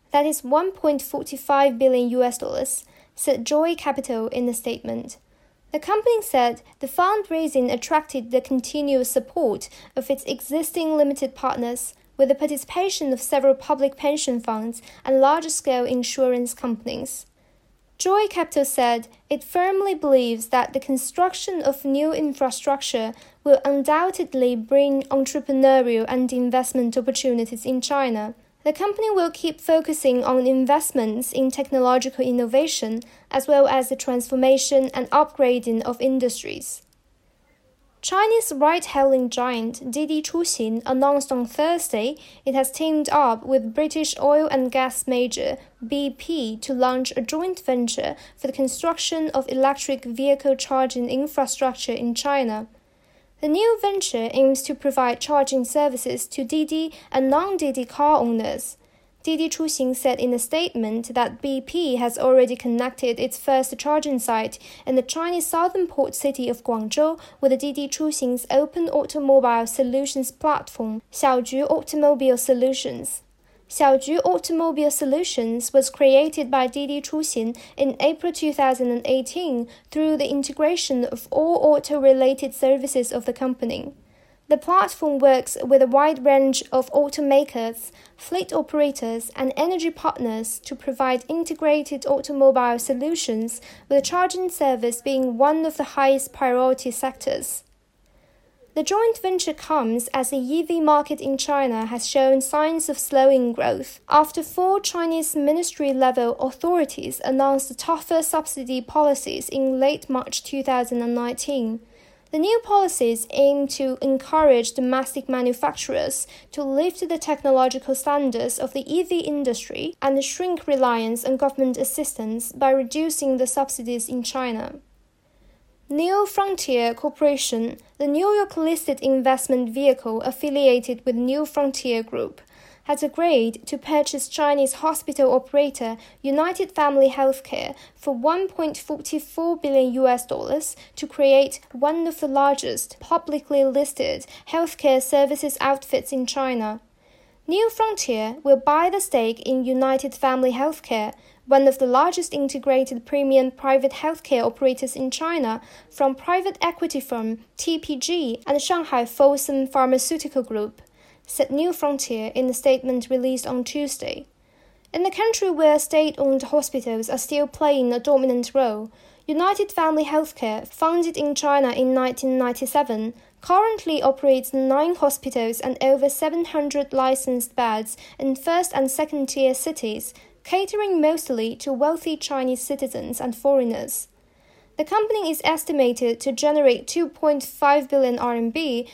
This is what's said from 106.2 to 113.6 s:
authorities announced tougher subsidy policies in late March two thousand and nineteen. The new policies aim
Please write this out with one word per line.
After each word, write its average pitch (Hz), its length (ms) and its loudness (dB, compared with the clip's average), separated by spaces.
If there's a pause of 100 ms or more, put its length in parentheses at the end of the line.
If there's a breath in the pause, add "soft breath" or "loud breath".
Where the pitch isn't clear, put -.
authorities 269 880 -2
announced 269 520 0
tougher 330 440 -2
subsidy 269 580 -4
policies 285 680 0
in 262 300 0
late 285 300 0
March - 340 -4
two 277 200 -6
thousand 247 380 -2
and 240 120 -2
nineteen. 240 680 -4 (500 soft breath)
The 311 80 -2
new 440 240 2
policies 262 680 2
aim 277 380 4